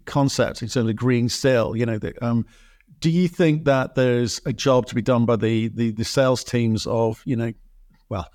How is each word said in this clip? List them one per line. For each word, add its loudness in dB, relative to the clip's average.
concept 0
in -6
terms 0
of -2
green 0
steel, 0
you -2
know, -2
the, -8
um, 0
do 0
you 2
think 2
that 2
there's 2
a -2
job 2
to -10
be 0
done 2
by 2
the, 0
the, -2
the -6
sales 0
teams 0
of, -2
you -2
know, -4
well, -6